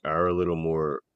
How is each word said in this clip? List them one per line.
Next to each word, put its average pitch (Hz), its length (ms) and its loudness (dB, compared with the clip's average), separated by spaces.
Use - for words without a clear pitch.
are 82 240 2
a 87 60 2
little 87 200 0
more 80 460 -2